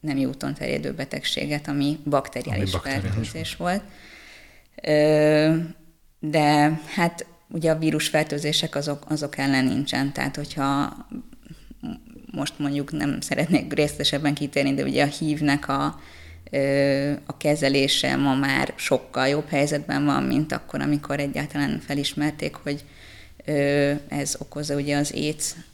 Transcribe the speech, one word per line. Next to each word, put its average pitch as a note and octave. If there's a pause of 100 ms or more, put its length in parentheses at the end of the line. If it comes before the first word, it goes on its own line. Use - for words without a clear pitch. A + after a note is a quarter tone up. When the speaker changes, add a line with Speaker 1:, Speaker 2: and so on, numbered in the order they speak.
Speaker 1:
nemi C#3
úton C3+
terjedő C#3
betegséget, C#3+
ami C#3+
bakteriális C3+
Speaker 2:
Ami G2
bakteriális F#2+
Speaker 1:
fertőzés A2+
volt. F#3 (1000)
Ö, D3+ (640)
de D3+ (140)
hát E3+ (220)
ugye D#3+
a D#3
vírusfertőzések D3+
azok, C#3+
azok D3+
ellen C3+
nincsen, C3+
tehát C3+
hogyha C#3+ (1400)
most C#3+
mondjuk C#3+
nem C#3+
szeretnék C#3+
részletesebben D3
kitérni, C#3
de C#3
ugye C3+
a C#3+
hívnek D3
a, C#3+ (500)
ö, C#3 (140)
a -
kezelése C#3
ma C3+
már C3+
sokkal -
jobb D3
helyzetben D3
van, C#3
mint C3
akkor, -
amikor C#3+
egyáltalán C#3+
felismerték, D3
hogy, C#3+ (600)
ö, C#3+ (160)
ez C#3+
okozza D3
ugye C#3+
az C#3+
aids D3+ (200)